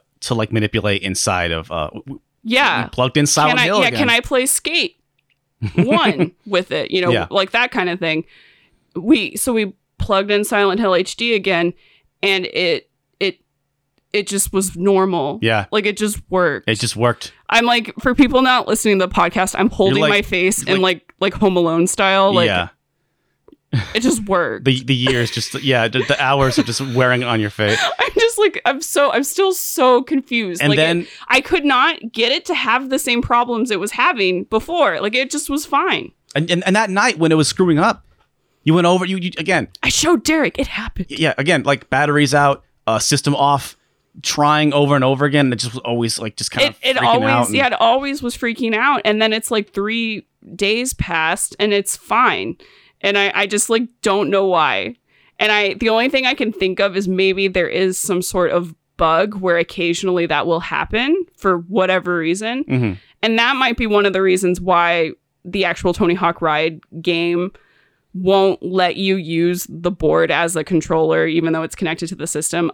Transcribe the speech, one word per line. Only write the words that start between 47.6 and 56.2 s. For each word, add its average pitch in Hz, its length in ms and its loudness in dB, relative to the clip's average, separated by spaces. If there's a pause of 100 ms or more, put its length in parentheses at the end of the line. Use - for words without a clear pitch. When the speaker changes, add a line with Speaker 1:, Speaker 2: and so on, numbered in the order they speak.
Speaker 2:
it 233 140 -2
always 269 420 2
was 247 140 -6
freaking 233 380 -4
out. 262 300 0
And 214 160 2
then 220 140 2
it's, 220 160 -6
like, 214 240 -2
three 220 520 -4 (280)
days 220 400 -2
passed 165 640 -4
and 208 160 0
it's 196 220 -2
fine. 190 600 -2 (460)
And 202 160 0
I, 196 160 0
I 202 120 0
just, 208 220 -2
like, 226 140 2 (180)
don't 196 300 0
know 196 160 2
why. 156 500 0 (420)
And 214 140 0
I, 208 220 0
the 226 160 0
only 226 180 2
thing 262 160 0